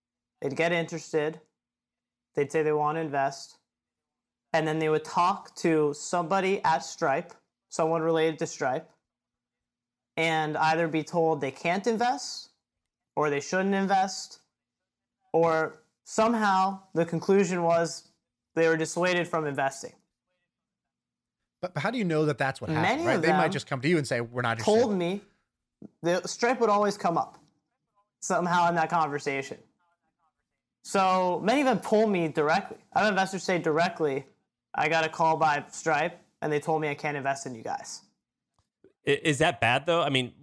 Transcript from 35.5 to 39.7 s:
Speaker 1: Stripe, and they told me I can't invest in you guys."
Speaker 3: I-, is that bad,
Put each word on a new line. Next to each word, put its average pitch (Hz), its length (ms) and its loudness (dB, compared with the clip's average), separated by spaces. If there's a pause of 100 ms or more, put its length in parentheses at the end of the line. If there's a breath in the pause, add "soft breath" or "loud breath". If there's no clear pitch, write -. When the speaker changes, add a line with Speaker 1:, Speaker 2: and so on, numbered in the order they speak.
Speaker 1:
Stripe, 165 480 -2 (220)
and 151 120 -2
they 147 60 2
told 156 220 -2
me 151 80 -2
I 143 60 -6
can't 147 220 -6
invest 135 300 -4
in 127 80 -10
you 113 80 -14
guys." - 380 -10 (1080)
Speaker 3:
I-, 143 160 2
is 147 160 0
that 160 200 0
bad, 131 280 0